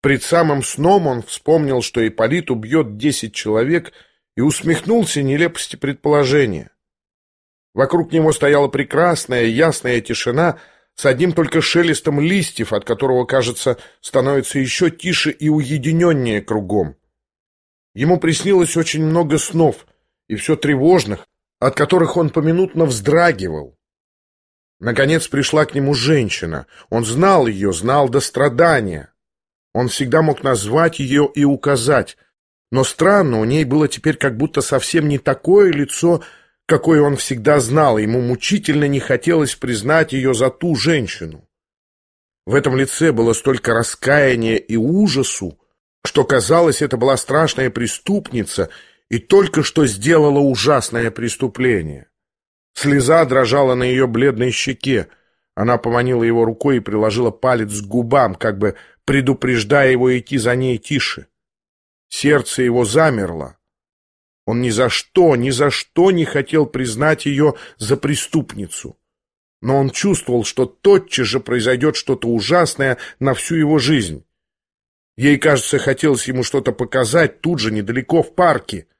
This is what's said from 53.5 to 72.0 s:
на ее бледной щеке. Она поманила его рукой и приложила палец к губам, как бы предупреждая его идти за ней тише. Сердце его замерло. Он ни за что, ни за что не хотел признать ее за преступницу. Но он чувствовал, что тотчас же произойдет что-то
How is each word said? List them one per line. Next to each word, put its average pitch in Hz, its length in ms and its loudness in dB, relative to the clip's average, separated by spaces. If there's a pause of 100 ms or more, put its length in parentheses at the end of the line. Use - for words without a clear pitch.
на 123 80 -2
ее 127 240 2
бледной 120 440 0
щеке. 123 560 -4 (480)
Она 117 220 0
поманила 120 460 0
его 117 220 2
рукой 120 320 0
и 107 40 -2
приложила 107 500 0
палец 110 500 -2
к 104 40 -14
губам, 117 500 0
как 107 220 -4
бы 98 180 0 (300)
предупреждая 131 840 2
его 127 260 2
идти 131 200 -6
за 120 180 0
ней 127 220 -2
тише. - 500 -6 (840)
Сердце 139 540 0
его 120 220 2
замерло. 101 720 -2 (880)
Он 117 160 -2
ни 123 80 0
за 113 200 0
что, 165 460 2
ни 123 140 -2
за 135 220 0
что - 400 0
не 170 140 0
хотел 143 400 0
признать 131 600 -2
ее 143 300 0 (220)
за 120 200 -2
преступницу. 113 1000 -6 (640)
Но 131 160 0
он 139 120 2
чувствовал, 123 540 -2
что - 220 -2
тотчас - 600 0
же 113 140 -4
произойдет 123 560 -2
что-то 120 320 -4